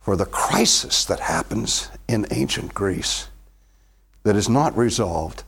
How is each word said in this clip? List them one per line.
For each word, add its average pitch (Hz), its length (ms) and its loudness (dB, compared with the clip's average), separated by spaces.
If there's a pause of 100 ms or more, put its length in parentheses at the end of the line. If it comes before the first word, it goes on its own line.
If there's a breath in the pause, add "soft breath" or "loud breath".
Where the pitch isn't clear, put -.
for 98 140 0
the 92 100 2
crisis - 800 2
that - 160 -2
happens - 680 -2 (180)
in 104 240 0
ancient - 420 -2
Greece - 540 -2 (960)
that 104 120 4
is 101 140 2
not 143 260 4
resolved 95 720 0